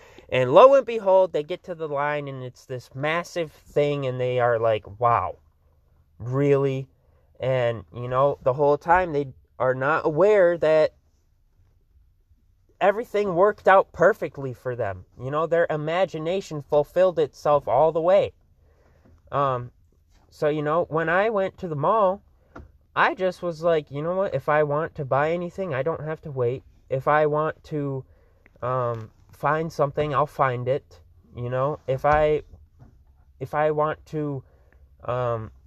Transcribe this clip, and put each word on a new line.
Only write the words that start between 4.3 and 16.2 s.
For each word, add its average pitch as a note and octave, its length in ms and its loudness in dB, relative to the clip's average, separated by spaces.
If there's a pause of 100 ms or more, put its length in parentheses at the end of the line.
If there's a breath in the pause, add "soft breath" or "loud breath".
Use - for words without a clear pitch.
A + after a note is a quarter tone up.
are A#2+ 180 2
like, G#2+ 420 -2
"Wow, A2 360 2 (800)
really?" C3+ 720 -2 (520)
And, A#2+ 520 -2
you A#2+ 160 -10
know, C3+ 340 0
the B2+ 120 0
whole D3 240 2
time F3 340 0
they C#3+ 140 -2 (320)
are B2+ 160 0
not C3+ 320 -2
aware F3 520 4
that D#3 360 2 (1900)
everything G3+ 540 0
worked G3+ 320 2
out F#3+ 260 6
perfectly C#3+ 640 0
for B2 220 -8
them. G2 280 -6 (160)
You B2+ 100 -10
know, D#3 160 -2
their E3 220 2
imagination D#3+ 920 -4